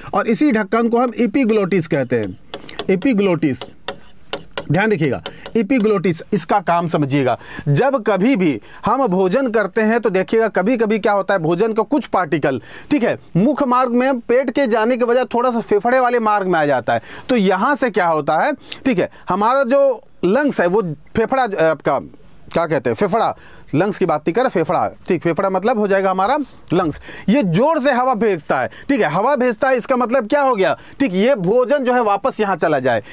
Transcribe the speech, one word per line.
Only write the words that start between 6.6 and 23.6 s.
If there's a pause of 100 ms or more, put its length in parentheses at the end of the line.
काम
समझिएगा। (320)
जब
कभी
भी (260)
हम
भोजन
करते
हैं
तो
देखिएगा,
कभी-कभी
क्या
होता
है,
भोजन
का
कुछ
पार्टिकल, (300)
ठीक
है, (200)
मुख
मार्ग
में
पेट
के
जाने
के
बजाय
थोड़ा
सा
फेफड़े
वाले
मार्ग
में
आ
जाता
है। (260)
तो
यहाँ
से
क्या
होता
है, (320)
ठीक
है, (180)
हमारा
जो (240)
लंग्स
है
वो (340)
फेफड़ा,
आपका (460)
क्या
कहते
हैं,
फेफड़ा, (400)